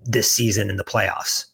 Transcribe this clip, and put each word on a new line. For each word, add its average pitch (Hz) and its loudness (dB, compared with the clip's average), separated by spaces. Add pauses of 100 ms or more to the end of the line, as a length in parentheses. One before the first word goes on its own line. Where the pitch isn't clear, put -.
this 120 2
season 107 2
in 98 -4
the 98 -4
playoffs. - -2